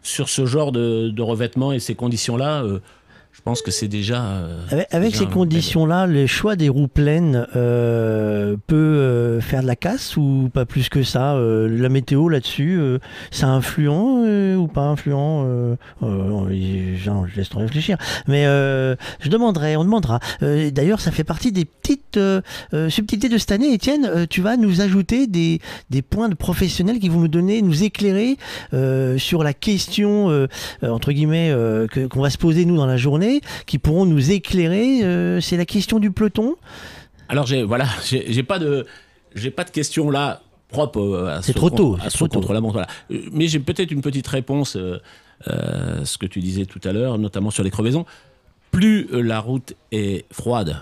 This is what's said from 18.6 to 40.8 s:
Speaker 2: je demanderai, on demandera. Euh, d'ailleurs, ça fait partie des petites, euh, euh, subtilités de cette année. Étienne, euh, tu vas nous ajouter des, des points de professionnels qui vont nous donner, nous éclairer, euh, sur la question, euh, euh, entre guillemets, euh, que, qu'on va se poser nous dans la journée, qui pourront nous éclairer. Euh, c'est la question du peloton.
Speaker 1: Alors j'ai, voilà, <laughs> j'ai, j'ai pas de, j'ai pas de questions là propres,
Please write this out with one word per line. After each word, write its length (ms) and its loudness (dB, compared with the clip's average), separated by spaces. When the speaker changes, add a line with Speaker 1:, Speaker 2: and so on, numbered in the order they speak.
Speaker 2:
je 80 -2
demanderai, 480 2
on 80 0
demandera. 340 2
Euh, 260 2
d'ailleurs, 300 2
ça 120 -2
fait 120 -2
partie 300 -2
des 100 0
petites, 540 -4
euh, 240 2
euh, 160 0
subtilités 400 0
de 80 2
cette 160 0
année. 200 2
Étienne, 320 2
euh, 240 2
tu 120 -2
vas 160 2
nous 240 4
ajouter 460 2
des, 340 0
des 120 0
points 260 -2
de 80 0
professionnels 640 0
qui 80 0
vont 140 4
nous 80 4
donner, 320 2
nous 200 2
éclairer, 540 0
euh, 440 0
sur 240 0
la 120 2
question, 760 0
euh, 180 2
euh, 60 -2
entre 240 -2
guillemets, 360 2
euh, 380 2
que, 200 -2
qu'on 140 -2
va 80 2
se 80 -4
poser 280 4
nous 100 4
dans 100 2
la 120 2
journée, 240 2
qui 100 -2
pourront 300 2
nous 240 4
éclairer. 720 2
Euh, 380 0
c'est 140 -2
la 100 0
question 340 0
du 100 2
peloton. 460 0
Speaker 1:
Alors 160 0
j'ai, 180 0
voilà, 220 0
<laughs> 100 -10
j'ai, 220 -2
j'ai 160 0
pas 140 -2
de, 280 -2
j'ai 160 -6
pas 120 -6
de 60 -10
questions 400 -2
là 320 -2
propres, 300 -2